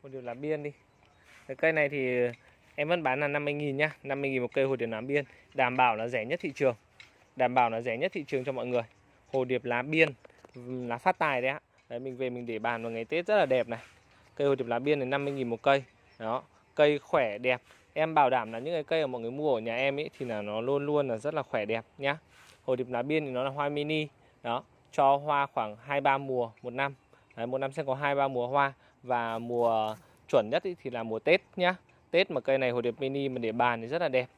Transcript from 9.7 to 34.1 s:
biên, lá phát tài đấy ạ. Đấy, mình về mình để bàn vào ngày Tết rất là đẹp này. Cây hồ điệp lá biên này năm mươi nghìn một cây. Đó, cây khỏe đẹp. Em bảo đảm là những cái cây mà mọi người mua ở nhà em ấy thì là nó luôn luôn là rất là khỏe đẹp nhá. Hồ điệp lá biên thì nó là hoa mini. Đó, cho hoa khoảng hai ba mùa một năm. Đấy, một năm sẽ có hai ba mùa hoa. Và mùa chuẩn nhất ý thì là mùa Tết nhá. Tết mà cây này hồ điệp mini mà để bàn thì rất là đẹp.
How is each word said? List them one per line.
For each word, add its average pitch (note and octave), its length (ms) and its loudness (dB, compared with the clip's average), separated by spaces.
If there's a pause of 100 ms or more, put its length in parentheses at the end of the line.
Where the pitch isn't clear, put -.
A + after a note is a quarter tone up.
biên, D#3 260 4 (560)
lá B2 340 -6
phát F#3 200 0
tài C#3 240 0
đấy C3 80 2
ạ. D3 100 -6 (280)
Đấy, A#2+ 100 -10
mình C3 180 -10
về C3 140 -2
mình B2 160 -8
để A2+ 120 -6
bàn A#2 240 -2
vào A#2 100 -6
ngày A2+ 120 -6
Tết E3+ 220 -4
rất G#3+ 100 2
là E3+ 100 4
đẹp B2 220 2
này. A2+ 120 -6 (540)
Cây C#3+ 140 2
hồ C#3 60 4
điệp B2 120 -4
lá A#2+ 120 0
biên C#3+ 200 2
này C3 80 -2
năm C#3 180 0
mươi C#3+ 100 -2
nghìn C3 140 -4
một A#2 140 -6
cây. C#3 200 4 (360)
Đó, A2+ 240 -4 (320)
cây D3 240 4
khỏe A#2 400 0
đẹp. B2 240 0 (300)
Em D#3+ 220 -2
bảo C#3 160 6
đảm A2+ 220 0
là A#2 60 -8
những D#3 160 -6
cái D3+ 100 -2
cây D#3+ 160 0
mà D3 60 0
mọi B2+ 140 -6
người A2+ 100 -6
mua C#3+ 240 0
ở A2 60 0
nhà A2+ 160 -4
em C#3 220 0
ấy D#3 200 -6
thì C3 80 -6
là G#2+ 160 -4
nó G#2 180 -4
luôn C#3+ 260 0
luôn D3 220 0
là A2+ 100 -2
rất D3 160 -6
là D3 80 -2
khỏe A2 220 -4
đẹp A2+ 200 -4 (140)
nhá. C#3+ 200 -2 (460)
Hồ C3 120 0
điệp B2 120 -6
lá B2 140 -4
biên D3+ 220 0
thì C#3 60 -6
nó B2+ 140 -2
là C3+ 60 -2
hoa C#3+ 180 -2
mini. D3 380 -2 (360)
Đó, A#2+ 220 -2 (280)
cho C#3 240 6
hoa C#3+ 300 0
khoảng G#2+ 300 -4
hai C#3 240 -2
ba C#3 180 4
mùa B2+ 320 -2 (120)
một B2 100 -10
năm. C#3 220 -2 (420)
Đấy, A#2 100 -4
một C3 120 -4
năm C3+ 140 -2
sẽ D3+ 120 -6
có C3 100 -2
hai C#3+ 200 0
ba C#3 140 2
mùa B2 180 -2
hoa. C#3 260 2 (300)
Và A#2 360 -2
mùa A2+ 580 0 (320)
chuẩn A2+ 220 2
nhất D#3 120 0
ý F3+ 200 -6
thì C3 80 -8
là A#2 120 -6
mùa A2 160 -4
Tết E3+ 220 4 (160)
nhá. F3+ 180 2 (360)
Tết F#3 200 2
mà C#3 100 -2
cây C3+ 180 2
này B2+ 120 2
hồ A#2+ 100 0
điệp A#2 200 -2
mini C#3 280 -2
mà B2+ 100 -4
để A2+ 140 -2
bàn A#2+ 280 2
thì A2+ 80 -10
rất E3 140 -2
là D#3+ 60 0
đẹp. B2+ 180 0 (120)